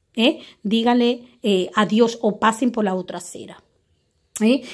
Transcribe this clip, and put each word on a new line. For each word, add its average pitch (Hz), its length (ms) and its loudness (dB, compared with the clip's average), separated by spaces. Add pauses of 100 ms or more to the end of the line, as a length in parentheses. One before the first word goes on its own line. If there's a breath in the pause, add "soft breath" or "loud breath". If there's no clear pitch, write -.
(140)
¿eh? 254 260 2 (220 loud breath)
Dígale, 240 600 2 (200 loud breath)
eh, 185 320 0
adiós 220 460 2
o 208 180 -2
pasen 220 320 0
por 214 140 -2
la 190 100 0
otra 185 220 -8
acera. - 460 -16 (800)
¿Eh? 240 220 2 (120 loud breath)